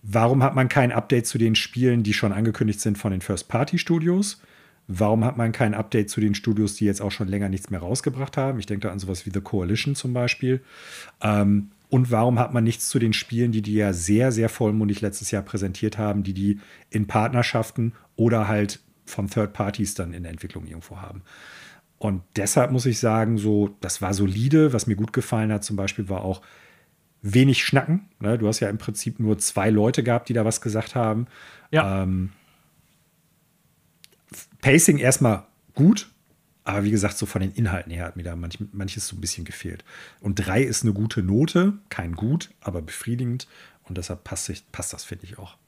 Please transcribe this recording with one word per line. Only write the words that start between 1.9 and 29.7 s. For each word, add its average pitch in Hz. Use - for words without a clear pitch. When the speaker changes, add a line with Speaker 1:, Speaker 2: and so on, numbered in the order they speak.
Speaker 1:
die 104
schon 101
angekündigt 107
sind 101
von 107
den 95
First-Party-Studios? 170
Warum 107
hat 123
man 113
kein 107
Update 104
zu -
den 107
Studios, 104
die -
jetzt 101
auch 101
schon 101
länger 101
nichts 95
mehr 92
rausgebracht 127
haben? 135
Ich 101
denke 101
da 92
an 98
sowas 95
wie 101
The 98
Coalition 101
zum 127
Beispiel. 127
Ähm, 101
und 127
warum 120
hat 120
man 117
nichts -
zu -
den 113
Spielen, 117
die 110
die 104
ja 104
sehr, 101
sehr 113
vollmundig 107
letztes 104
Jahr 101
präsentiert 101
haben, 104
die 95
die 101
in 107
Partnerschaften 113
oder 113
halt 104
von 101
Third 104
Parties 101
dann 85
in 87
der 82
Entwicklung 85
irgendwo 85
haben? 92
Und 98
deshalb 107
muss 127
ich 117
sagen, 110
so, 104
das -
war 98
solide. 120
Was 113
mir 107
gut 107
gefallen 110
hat 104
zum 101
Beispiel, 98
war 95
auch 92
wenig 123
Schnacken, 156
ne? 110
Du 110
hast 110
ja 107
im 107
Prinzip -
nur 107
zwei 101